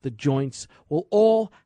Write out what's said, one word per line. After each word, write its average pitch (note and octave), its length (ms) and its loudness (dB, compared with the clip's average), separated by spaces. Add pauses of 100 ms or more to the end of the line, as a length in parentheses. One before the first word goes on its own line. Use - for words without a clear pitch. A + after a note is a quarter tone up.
the C3+ 100 -8
joints C3+ 560 -4 (220)
will D#3+ 200 -4
all A3 420 2 (140)